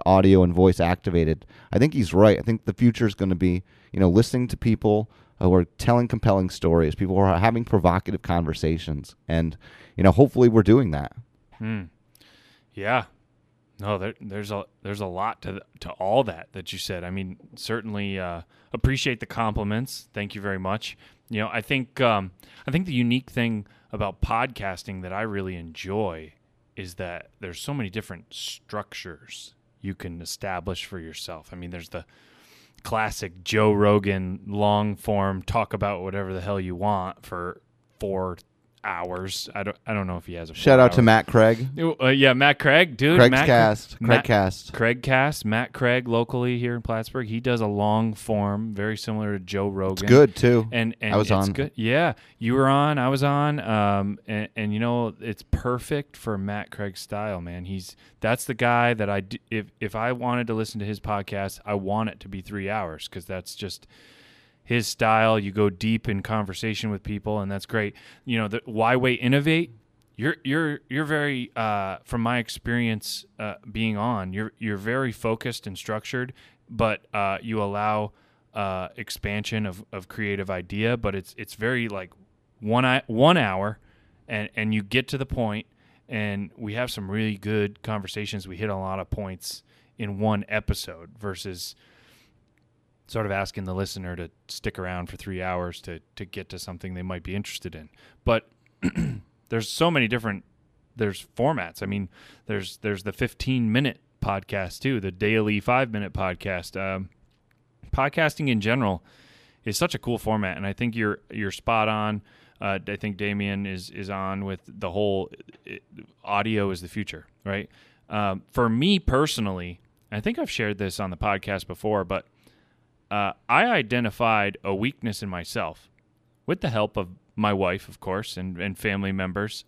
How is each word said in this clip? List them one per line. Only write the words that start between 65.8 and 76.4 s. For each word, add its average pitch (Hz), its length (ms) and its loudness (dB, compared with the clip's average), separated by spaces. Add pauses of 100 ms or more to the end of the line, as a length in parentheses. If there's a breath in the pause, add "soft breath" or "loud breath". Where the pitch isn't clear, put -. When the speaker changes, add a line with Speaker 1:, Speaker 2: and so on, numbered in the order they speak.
Speaker 2:
in 98 140 -2
conversation 107 680 -4
with 98 120 -4
people, 107 360 -4
and 98 120 -4
that's 98 140 -8
great. 104 300 -2 (300 soft breath)
You 117 120 0
know, 110 100 0
the 113 180 -4
Why 113 300 2
Wait 127 240 2
Innovate, 147 520 2 (440)
you're, 143 280 -2
you're, 147 440 -2
you're 143 160 -2
very, 143 520 -2
uh, 101 500 -2
from 120 160 -4
my 117 160 0
experience, 117 880 -4 (140)
uh, 107 160 -8 (140)
being 110 280 -2
on, 101 360 -2
you're, 107 260 -6
you're 107 180 -4
very 117 340 -2
focused 113 540 -4
and 98 100 -10
structured, 123 560 -6 (380 soft breath)